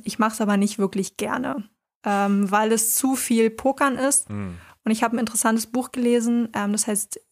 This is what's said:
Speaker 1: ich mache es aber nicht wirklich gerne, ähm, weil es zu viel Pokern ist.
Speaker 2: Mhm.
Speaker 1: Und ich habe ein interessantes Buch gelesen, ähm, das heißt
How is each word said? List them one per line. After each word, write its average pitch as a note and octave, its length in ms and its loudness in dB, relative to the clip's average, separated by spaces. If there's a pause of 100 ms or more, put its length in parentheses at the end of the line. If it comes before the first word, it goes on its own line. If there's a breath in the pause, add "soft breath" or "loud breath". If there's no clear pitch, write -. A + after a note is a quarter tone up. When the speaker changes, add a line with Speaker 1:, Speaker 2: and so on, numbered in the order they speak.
Speaker 1:
ich - 140 -6
mache A3 140 2
es - 60 -10
aber G#3 160 2
nicht G3+ 240 0
wirklich G3 380 -2
gerne, B3 500 -6 (380)
ähm, G3+ 440 2
weil G#3+ 220 2
es A3+ 240 2
zu C4+ 200 2
viel A3+ 340 2
Pokern C4 480 0
ist. C4+ 320 0
Speaker 2:
Mhm. G2+ 260 -6 (300 loud breath)
Speaker 1:
Und A3 60 2
ich A#2 120 2
habe A3+ 140 0
ein - 20 -2
interessantes A3+ 480 0
Buch B3+ 240 -4
gelesen, A#3+ 640 2
ähm, G3+ 160 -2
das G#3+ 160 -2
heißt - 320 -4 (120)